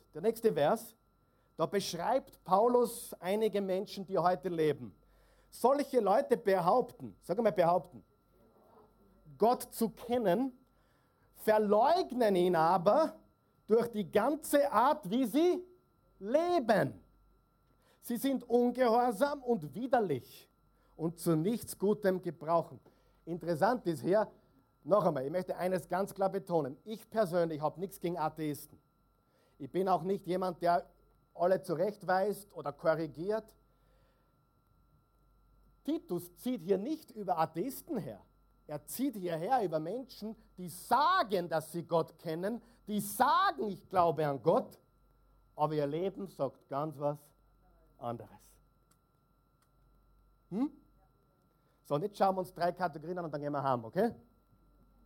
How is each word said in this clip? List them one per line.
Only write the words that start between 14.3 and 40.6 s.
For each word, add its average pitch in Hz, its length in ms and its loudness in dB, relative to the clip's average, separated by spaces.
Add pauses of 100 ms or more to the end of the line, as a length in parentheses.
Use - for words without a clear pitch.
Art, 262 360 2
wie 247 180 0
sie 330 380 2 (540)
leben. 220 800 0 (1040)
Sie 240 160 -6
sind 269 320 -2
ungehorsam 247 960 2
und 202 320 -2
widerlich 220 720 -2 (460)
und 165 240 -6
zu 165 160 2
nichts 190 420 -2
Gutem 196 440 0
gebrauchen. 156 580 -2 (460)
Interessant 175 600 -2
ist 156 160 -2
hier, 196 260 2 (560)
noch 175 220 2
einmal, 143 200 0
ich 147 60 -6
möchte 180 260 -4
eines 180 300 -2
ganz 190 260 -4
klar 190 160 0
betonen. 170 560 -2
Ich 214 240 -12
persönlich 170 520 0
habe 151 180 -4
nichts 185 200 -10
gegen 175 180 -4
Atheisten. 156 640 -6 (800)
Ich 127 100 -12
bin 190 200 -2
auch 175 120 2
nicht 190 240 -4
jemand, 185 360 -4
der 175 260 2 (460)
alle 185 280 2
zurechtweist 190 920 -2
oder 147 200 -8
korrigiert. 165 800 -2 (2250)
Titus 180 520 -6
zieht 247 260 -4
hier 185 160 2
nicht 285 340 -6
über 180 280 -4
Atheisten 220 580 -4
her. 120 240 -8 (460)
Er 151 180 -10
zieht 254 300 -4
hierher 180 480 0
über 156 160 -2
Menschen, 208 560 -10 (220)
die 180 100 -12